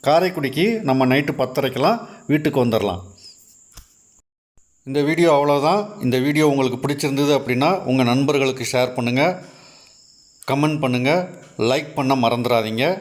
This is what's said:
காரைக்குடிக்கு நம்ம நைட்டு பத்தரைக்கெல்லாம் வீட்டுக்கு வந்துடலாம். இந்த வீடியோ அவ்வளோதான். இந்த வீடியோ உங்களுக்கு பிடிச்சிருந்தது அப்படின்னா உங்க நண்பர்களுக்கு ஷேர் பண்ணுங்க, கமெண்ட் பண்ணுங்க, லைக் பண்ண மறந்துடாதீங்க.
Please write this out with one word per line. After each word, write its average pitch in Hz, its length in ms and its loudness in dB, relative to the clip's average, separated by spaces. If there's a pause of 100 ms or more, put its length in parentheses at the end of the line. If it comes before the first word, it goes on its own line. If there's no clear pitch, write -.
காரைக்குடிக்கு 156 600 0 (160)
நம்ம 131 240 2
நைட்டு 127 280 2
பத்தரைக்கெல்லாம் 135 640 -2 (300)
வீட்டுக்கு 143 360 0
வந்துடலாம். 104 380 0 (1900)
இந்த 143 140 0
வீடியோ 165 300 4
அவ்வளோதான். 143 500 4 (200)
இந்த 127 180 0
வீடியோ 147 280 2
உங்களுக்கு 131 320 0
பிடிச்சிருந்தது 143 540 -2
அப்படின்னா 135 380 0 (120)
உங்க 131 200 0
நண்பர்களுக்கு 135 680 0
ஷேர் 127 240 0
பண்ணுங்க, 127 300 0 (1200)
கமெண்ட் 151 340 0
பண்ணுங்க, 127 300 0 (520)
லைக் 131 320 -2
பண்ண 135 200 0
மறந்துடாதீங்க. 117 720 0 (160)